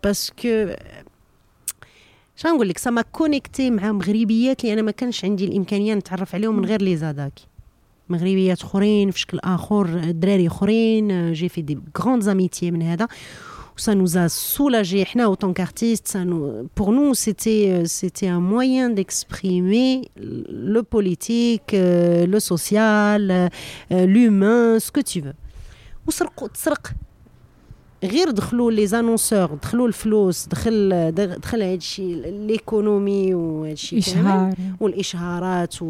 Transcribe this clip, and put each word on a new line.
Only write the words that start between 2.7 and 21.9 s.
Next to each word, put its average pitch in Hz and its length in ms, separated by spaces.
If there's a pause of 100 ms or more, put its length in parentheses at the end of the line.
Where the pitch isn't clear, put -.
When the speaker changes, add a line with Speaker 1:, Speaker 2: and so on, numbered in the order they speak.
Speaker 1:
سا - 120
ما 240 120
كونيكتي 269 720
مع 208 200
مغربيات 220 720
اللي 220 100
انا 220 80
ما 220 100
كانش 247 340
عندي 196 200
الامكانيه 202 480
نتعرف 190 420
عليهم 220 220
من 233 80
غير 208 160
لي 185 160
زاداك. 143 420 (720)
مغربيات 185 520
اخرين 202 500
في - 80
شكل - 240
اخر، 175 680
دراري 180 360
اخرين، 208 840
جي 170 160
في 170 120
دي 143 180 (200)
غروند 247 220
زاميتي 190 500
من 170 100
هذا. 170 260 (720)
Ça - 160
nous 185 240
a 170 120
soulagés, 202 760
حنا, 240 240
en 190 80
tant 190 180
qu'artistes, 214 540
ça 185 160
nous, 143 520
pour 202 180
nous, 277 200
c'était, 220 560
euh, 175 160
c'était 185 520
un - 20
moyen 247 500
d'exprimer 202 1200 (640)
le 226 100
politique, 226 920
euh, 175 520